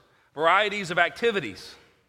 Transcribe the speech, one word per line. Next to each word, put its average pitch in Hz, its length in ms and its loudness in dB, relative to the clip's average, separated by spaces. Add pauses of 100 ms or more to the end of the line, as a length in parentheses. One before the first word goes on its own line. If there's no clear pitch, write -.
(340)
varieties 190 560 2
of 170 80 -2
activities. 175 760 -2 (340)